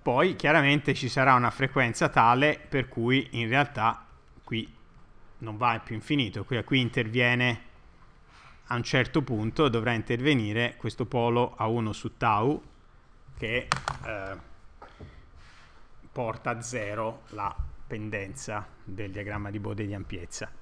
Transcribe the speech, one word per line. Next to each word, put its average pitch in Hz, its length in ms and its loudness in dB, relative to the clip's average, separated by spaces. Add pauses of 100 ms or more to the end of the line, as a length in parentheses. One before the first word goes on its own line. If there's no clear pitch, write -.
Poi 151 360 2
chiaramente 143 580 4
ci 127 140 -2
sarà 135 260 6
una 120 160 6
frequenza 131 580 0
tale 131 500 6
per 131 300 -4
cui 123 440 0
in 117 160 -2
realtà 117 580 0 (360)
qui - 300 -6 (680)
non 110 180 -10
va 117 240 2
più - 160 -10
infinito, 107 480 -2
qui, 117 200 -2
qui 131 160 2
interviene 123 840 2 (1040)
a 123 80 -2
un 120 80 -2
certo 135 380 2
punto, 113 460 0
dovrà 117 240 0
intervenire 117 840 0
questo 117 280 -4
polo 120 520 2
A 110 100 0
uno 113 260 0
su - 240 -8
tau 117 460 2 (760)
che, 120 320 -4 (360)
eh, 98 320 -8 (1800)
porta 113 380 -6
a 117 120 -4
zero 110 680 -6
la 101 240 -6 (320)
pendenza 104 800 -8 (160)
del 98 280 -8
diagramma 101 400 -8
di 107 80 -6
Bode 104 260 -6
di 101 100 -6
ampiezza. 98 560 -10 (120)